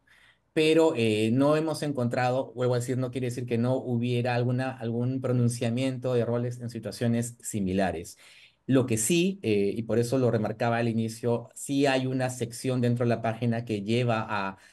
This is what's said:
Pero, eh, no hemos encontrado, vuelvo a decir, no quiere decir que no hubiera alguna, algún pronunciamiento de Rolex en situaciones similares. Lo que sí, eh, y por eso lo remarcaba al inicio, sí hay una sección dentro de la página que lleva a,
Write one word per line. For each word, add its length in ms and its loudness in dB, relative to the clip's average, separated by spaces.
Pero, 440 4
eh, 360 2
no 240 4
hemos 260 -2
encontrado, 720 0
vuelvo 200 0
a 40 0
decir, 200 -2
no 120 -2
quiere 180 -4
decir 160 -6
que 140 0
no 180 2
hubiera 600 0
alguna, 340 0
algún 500 -4
pronunciamiento 920 0
de 100 2
Rolex 360 -4
en 100 -8
situaciones 720 -2
similares. 760 -2
Lo 180 4
que 140 0
sí, 440 2
eh, 320 2
y 100 -4
por 140 0
eso 200 2
lo 120 4
remarcaba 460 0
al 120 0
inicio, 640 -2
sí 320 0
hay 200 2
una 220 -2
sección 540 -4
dentro 240 2
de 20 2
la 140 0
página 420 -2
que 180 -4
lleva 460 0
a, 300 -4